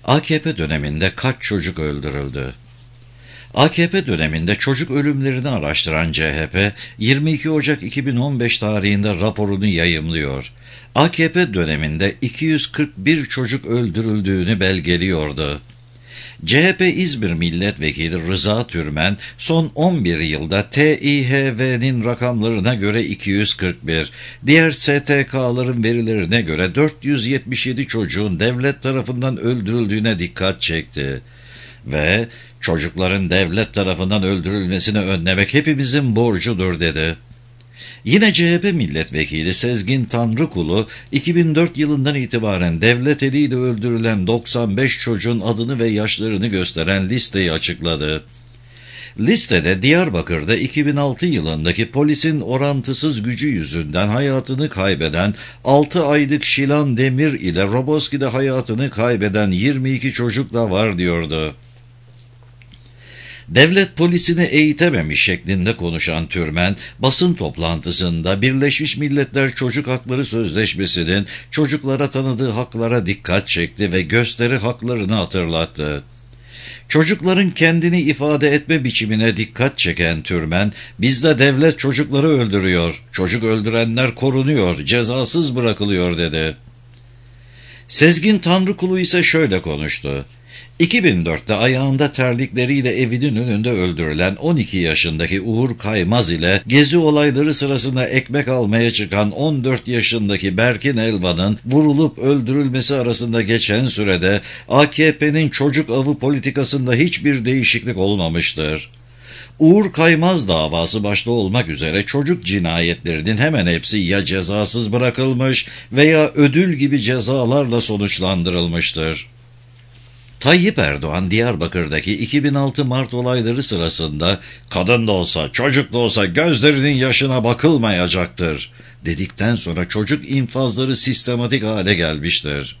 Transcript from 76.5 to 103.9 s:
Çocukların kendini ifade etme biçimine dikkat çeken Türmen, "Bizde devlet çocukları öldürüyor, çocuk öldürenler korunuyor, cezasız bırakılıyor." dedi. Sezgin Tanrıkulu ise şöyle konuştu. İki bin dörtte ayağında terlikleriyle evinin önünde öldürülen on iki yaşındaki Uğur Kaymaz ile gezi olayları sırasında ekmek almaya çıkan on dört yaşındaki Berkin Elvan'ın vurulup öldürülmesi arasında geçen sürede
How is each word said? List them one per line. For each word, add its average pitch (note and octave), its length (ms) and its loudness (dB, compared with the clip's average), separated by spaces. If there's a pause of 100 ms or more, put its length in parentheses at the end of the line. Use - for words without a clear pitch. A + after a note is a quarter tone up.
Çocukların F3+ 640 2
kendini E3+ 500 4
ifade D3 460 0
etme D3 360 0
biçimine A2 540 0
dikkat - 400 -2
çeken E2 440 0
Türmen, F2 520 0 (260)
"Bizde C3+ 400 2
devlet C#3 400 4
çocukları C#3 480 0
öldürüyor, F#2+ 840 2
çocuk F#2+ 320 -2
öldürenler A2+ 720 0
korunuyor, C3 720 0
cezasız B2 720 0
bırakılıyor." G2+ 600 0
dedi. D#2+ 380 -2 (1300)
Sezgin F3 520 4
Tanrıkulu F#3 600 0
ise F3 240 2
şöyle C#3+ 380 2
konuştu. D2 640 -6 (540)
İki F3+ 240 4
bin F#2 220 4
dörtte E2 280 -2
ayağında C3+ 580 2
terlikleriyle B2+ 920 0
evinin B2 340 0
önünde A2+ 340 0
öldürülen F2+ 680 0
on D#3+ 220 0
iki G2+ 200 -2
yaşındaki E2 640 0
Uğur A#2 360 -2
Kaymaz G2+ 540 0
ile F2 360 0
gezi C#3+ 300 4
olayları D3 560 2
sırasında C3 540 -2
ekmek C3 400 -2
almaya A#2 460 2
çıkan G#2 380 0
on C3+ 320 -2
dört B2+ 240 -2
yaşındaki G2+ 720 0
Berkin A#2+ 400 0
Elvan'ın G2 680 0
vurulup D3 540 2
öldürülmesi C3+ 760 0
arasında A#2 460 0
geçen A2+ 460 0
sürede G2 540 2 (280)